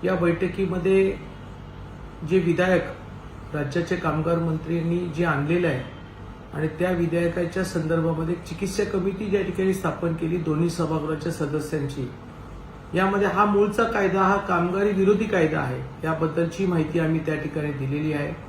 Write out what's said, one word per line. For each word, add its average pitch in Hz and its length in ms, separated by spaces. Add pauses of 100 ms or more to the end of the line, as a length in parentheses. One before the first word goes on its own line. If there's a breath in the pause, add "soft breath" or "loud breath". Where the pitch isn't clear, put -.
या 185 100
बैठकीमध्ये 185 1000 (1120)
जे 185 80
विधायक, 175 460 (680)
राज्याचे 160 420
कामगार 160 420
मंत्र्यांनी 165 600
जे 170 260
आणलेलं 160 420
आहे 131 160 (720)
आणि 156 140
त्या 180 220
विधेयकाच्या 170 760
संदर्भामध्ये 165 720
चिकित्सा 185 500
कमिटी 196 400
ज्या 196 180
ठिकाणी 185 320
स्थापन 170 380
केली 160 240
दोन्ही 160 340
सभागृहाच्या 156 640
सदस्यांची, 143 760 (840)
यामध्ये 196 340
हा 185 160
मूळचा 202 400
कायदा 196 360
हा 190 160
कामगारी 190 560
विरोधी 196 320
कायदा 160 360
आहे, 127 460
याबद्दलची 160 600
माहिती 170 320
आम्ही 160 280
त्या 156 80
ठिकाणी 147 380
दिलेली 143 400
आहे. 147 200 (160)